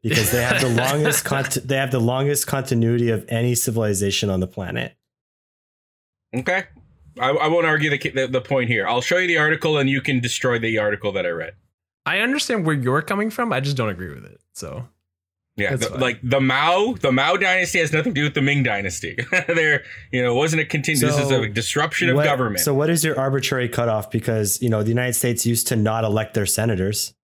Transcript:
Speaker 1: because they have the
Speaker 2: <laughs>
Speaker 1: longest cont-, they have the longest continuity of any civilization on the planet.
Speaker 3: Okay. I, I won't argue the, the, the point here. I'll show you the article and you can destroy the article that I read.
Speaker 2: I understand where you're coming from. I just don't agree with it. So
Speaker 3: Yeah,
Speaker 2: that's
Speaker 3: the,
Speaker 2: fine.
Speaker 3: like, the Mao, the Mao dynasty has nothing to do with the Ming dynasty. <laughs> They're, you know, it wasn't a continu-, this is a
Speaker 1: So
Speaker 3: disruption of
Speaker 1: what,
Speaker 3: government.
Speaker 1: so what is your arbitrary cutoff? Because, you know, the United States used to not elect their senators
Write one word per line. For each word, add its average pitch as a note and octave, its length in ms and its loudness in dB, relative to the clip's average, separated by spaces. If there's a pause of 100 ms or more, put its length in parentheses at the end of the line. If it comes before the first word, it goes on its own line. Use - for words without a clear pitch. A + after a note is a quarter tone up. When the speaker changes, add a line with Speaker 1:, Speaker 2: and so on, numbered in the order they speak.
Speaker 1:
because A2+ 300 2
they B2 100 2
have B2+ 180 2
the C3 80 2
Speaker 2:
<laughs> - 0 -
Speaker 1:
longest C#3+ 560 0
cont-, C3+ 440 -2
they C3+ 80 0
have C3+ 140 0
the B2+ 100 0
longest C3+ 460 0
continuity A#2+ 640 0
of G#2+ 180 -2
any A#2+ 260 0
civilization G#2 760 0
on F#2+ 100 0
the F#2 60 0
planet. - 480 -8 (1400)
Speaker 3:
Okay. F3+ 300 -2 (560)
I, B2+ 100 0
I D3+ 180 2
won't E3 180 4
argue D3+ 240 2
the, C#3 80 0 (120)
the, C3 180 0
the B2+ 120 0
point B2 280 0
here. G#2+ 180 2
I'll B2 160 2
show F3+ 160 2
you F3+ 80 2
the E3+ 120 2
article D3+ 400 2
and C3+ 120 2
you C#3 100 0
can C3 200 0
destroy A#2+ 380 0
the A2+ 200 0
article G#2 340 -2
that F#2+ 140 -2
I F2 40 -2
read. E2 240 -6 (520)
Speaker 2:
I F3 140 0
understand A#3+ 440 0
where D#3 100 2
you're C3+ 280 0
coming G#3 280 -2
from. A#3 220 -4
I C3 80 0
just C#3+ 160 -2
don't A#2 140 0
agree F2 240 -8
with B1 100 -16
it. G1+ 160 -20 (140)
So E2+ 320 -12 (720)
Speaker 3:
Yeah, G2+ 140 -2
Speaker 2:
that's C3 140 0
Speaker 3:
the, A2 60 -4
Speaker 2:
fine. C3 100 -6
Speaker 3:
like, B2 220 -2
the C3 180 2
Mao, E3 600 2
the C3+ 120 2
Mao C#3+ 240 2
dynasty F#3 440 2
has D#3 120 0
nothing E3 220 0
to C#3+ 60 0
do D3 40 2
with D3 100 -2
the D3 80 0
Ming C#3 200 2
dynasty. G2 540 -2 (160)
<laughs> F3+ 160 0
They're, D#3 340 2 (300)
you B2 100 0
know, B2 100 2
it A#2+ 40 2
wasn't D#3 260 2
a - 20 0
continu-, D3 360 -2
this B2+ 180 2
is - 0 -
a C#3+ 100 0
Speaker 1:
So B2 180 2
Speaker 3:
disruption C3 600 -2
of C3 80 4
Speaker 1:
what, D3 80 2
Speaker 3:
government. B2+ 360 0
Speaker 1:
so D3 120 0
what C#3+ 180 2
is E3 140 2
your D3+ 140 0
arbitrary C3+ 500 0
cutoff? A2 420 -2
Because, A2 520 0
you B2 80 0
know, G#2+ 120 2
the G#2 60 0
United B2 260 0
States A#2+ 300 0
used A#2+ 240 0
to B2 80 0
not A2 280 2
elect G#2+ 300 0
their G#2 120 0
senators G#2 680 -2 (120)